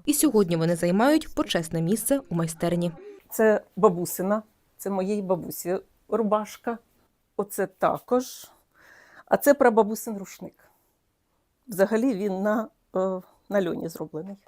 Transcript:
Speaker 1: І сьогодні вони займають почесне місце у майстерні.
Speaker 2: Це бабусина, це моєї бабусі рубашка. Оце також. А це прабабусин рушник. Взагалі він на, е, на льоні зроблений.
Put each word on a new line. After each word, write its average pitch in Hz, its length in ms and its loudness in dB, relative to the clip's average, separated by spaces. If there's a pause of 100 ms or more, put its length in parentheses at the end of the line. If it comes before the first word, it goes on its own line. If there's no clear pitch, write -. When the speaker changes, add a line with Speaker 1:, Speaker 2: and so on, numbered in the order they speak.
Speaker 1:
І 294 100 2
сьогодні 214 420 4
вони 165 200 2
займають 226 580 2
почесне 170 480 -2
місце 214 460 0
у 175 60 -4
майстерні. 170 580 -2 (380)
Speaker 2:
Це 214 300 4 (160)
бабусина, 185 680 0 (340)
це - 140 -8
моєї 196 320 -2
бабусі 180 560 -4 (300)
рубашка. 214 720 -2 (580)
Оце - 300 -4
також. - 840 -2 (760)
А 196 100 0
це 285 180 6
прабабусин 226 640 2
рушник. 180 360 -16 (1120)
Взагалі 226 460 2
він 190 280 -2
на, 214 260 0 (280)
е, - 20 -2 (500)
на 196 160 0
льоні 170 240 -4
зроблений. 165 480 -10 (120)